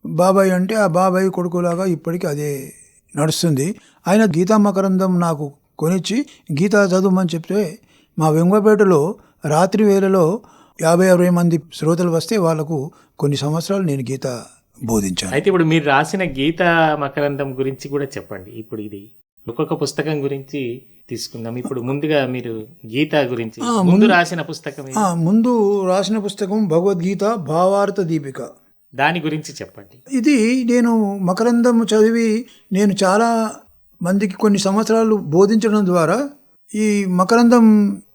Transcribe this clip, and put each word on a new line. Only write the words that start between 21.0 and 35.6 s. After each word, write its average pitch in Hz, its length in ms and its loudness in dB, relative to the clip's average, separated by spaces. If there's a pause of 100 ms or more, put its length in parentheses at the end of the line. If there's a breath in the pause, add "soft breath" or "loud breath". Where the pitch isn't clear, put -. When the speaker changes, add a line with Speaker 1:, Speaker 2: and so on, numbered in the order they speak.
Speaker 2:
తీసుకుందాం. 113 460 -10
ఇప్పుడు 127 260 -8
ముందుగా 143 460 -2
మీరు 117 360 -8 (240)
గీత 151 280 -4
గురించి 120 480 -4
Speaker 1:
ఆ, - 80 -4
Speaker 2:
ముందు 180 200 2
Speaker 1:
ముందు 202 140 6
Speaker 2:
రాసిన 175 360 2
పుస్తకం 147 420 -12
ఏది? 135 160 -6
Speaker 1:
ఆ, 190 140 0
ముందు 202 720 0
రాసిన 190 320 0
పుస్తకం 202 500 -4
భగవద్గీత 185 560 0
భావార్థ 196 760 0
దీపిక. 151 400 -6 (540)
Speaker 2:
దాని 156 240 0
గురించి 156 340 -6
చెప్పండి. 107 640 -12
Speaker 1:
ఇది 247 460 2
నేను 226 540 2
మకరందం 226 680 2
చదివి 220 640 2 (280 soft breath)
నేను 196 300 2
చాలా 220 480 2 (520)
మందికి 196 300 0
కొన్ని 202 260 2
సంవత్సరాలు 220 560 2
బోధించడం 202 680 2